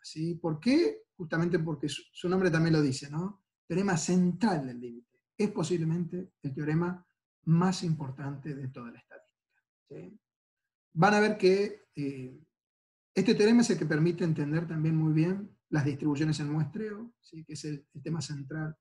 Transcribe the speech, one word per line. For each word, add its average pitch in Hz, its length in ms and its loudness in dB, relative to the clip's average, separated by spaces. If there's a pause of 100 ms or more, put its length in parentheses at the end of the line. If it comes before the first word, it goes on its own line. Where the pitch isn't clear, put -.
¿sí? 165 320 -6
¿Por 160 240 -4
qué? 330 460 2 (120)
Justamente 170 420 0
porque 156 300 -4
su, - 140 -10 (100)
su - 160 -4
nombre 185 220 2
también 165 220 4
lo 156 80 4
dice, 139 280 -2
¿no? 175 340 -6 (240)
Teorema 185 300 0
central 175 720 2
del 120 120 -10
límite. 120 400 -14 (160)
Es 208 140 0
posiblemente 175 840 -2 (100)
el 139 100 -6
teorema 156 500 -2 (420)
más 175 380 2
importante 143 680 -6
de 135 140 -10
toda 120 240 -14
la - 80 -20
estadística, - 600 -20 (260)
¿sí? 180 320 -18 (760)
Van 190 220 6
a 208 40 6
ver 214 180 4
que, 196 580 2
eh, 135 440 -8 (760)
este 208 180 4
teorema 220 280 6
es 233 100 2
el 170 80 0
que 165 60 -2
permite 160 380 2
entender 160 440 0
también 160 280 0
muy 156 180 2
bien 185 440 0 (120)
las 147 140 0
distribuciones 147 560 0
en 147 120 -4
muestreo, 208 680 -4
¿sí? 160 240 -20
Que 156 100 -18
es 156 120 -12
el, 151 260 -10
el 139 120 -18
tema 160 180 -4
central 156 600 -8